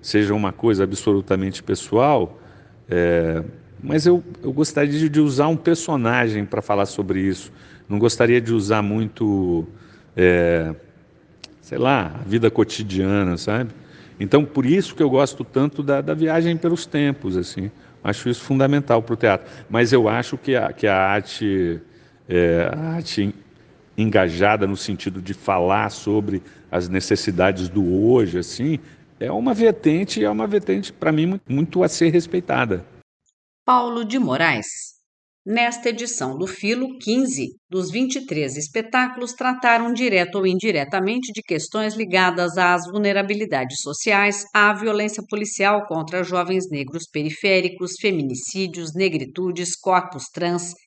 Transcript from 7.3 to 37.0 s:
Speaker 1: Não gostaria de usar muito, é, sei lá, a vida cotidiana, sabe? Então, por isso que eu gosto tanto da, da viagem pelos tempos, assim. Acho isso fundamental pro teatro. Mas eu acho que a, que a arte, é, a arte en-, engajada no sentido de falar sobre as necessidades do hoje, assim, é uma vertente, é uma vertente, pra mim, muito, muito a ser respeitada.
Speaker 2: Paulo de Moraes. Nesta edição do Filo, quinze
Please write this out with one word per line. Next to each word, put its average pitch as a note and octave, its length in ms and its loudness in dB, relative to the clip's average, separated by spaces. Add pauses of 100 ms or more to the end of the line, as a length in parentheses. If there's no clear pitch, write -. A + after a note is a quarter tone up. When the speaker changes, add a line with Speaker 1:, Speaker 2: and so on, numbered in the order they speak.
Speaker 1:
Não G#2 100 -2
gostaria A#2 420 4
de A#2 120 -2
usar G#2+ 300 2
muito, G2+ 840 0 (500)
é, E2+ 580 4 (880)
sei - 180 -10
lá, A#2+ 420 0
a - 60 -12
vida A2 240 2
cotidiana, F#2+ 880 0
sabe? A2 380 -4 (440)
Então, D3 260 4
por C#3 200 -2
isso E3+ 300 2
que - 80 0
eu C#3+ 80 4
gosto C3 340 0
tanto C#3+ 380 -2
da, C#3 180 0
da D3+ 140 -2
viagem E3 420 0
pelos E3+ 300 -2
tempos, C#3 500 -2
assim. F#2 340 -4 (320)
Acho - 260 -2
isso A#2+ 140 -2
fundamental C3+ 600 2
pro A2+ 140 -4
teatro. G2+ 340 2 (180)
Mas A#2 240 2
eu A#2+ 160 6
acho A#2+ 300 -2
que C3+ 160 -2
a, G#2+ 180 0
que - 140 -2
a G2 100 6
arte, F#2+ 840 0 (480)
é, E2+ 440 4
a D3+ 60 -6 (160)
arte E3 280 -4
en-, G2+ 120 -2 (640)
engajada G2+ 680 4
no G2 100 -2
sentido F#2+ 440 -8
de F#2+ 120 -10
falar G2 580 0
sobre G2+ 520 -2 (280)
as F2+ 180 -2
necessidades F#2 800 0
do F#2+ 160 0 (180)
hoje, G#2+ 360 2
assim, C3 400 -4 (420)
é B2 100 -6
uma A#3+ 240 -2
vertente, G#3 720 2
é G#3 40 2
uma G#3+ 180 -2
vertente, G3 460 -2
pra D#3+ 200 0
mim, D#3 140 2
muito, F#3+ 220 -2
muito D#3+ 340 0
a F3 60 4
ser E3 220 2
respeitada. C#3 760 0 (800)
Speaker 2:
Paulo A#3+ 400 2
de A3 140 -4
Moraes. D3 480 0 (800)
Nesta A#3 440 -2
edição A3 460 -6
do F3 100 -4
Filo, A#3+ 520 -4
quinze B3 520 -2 (200)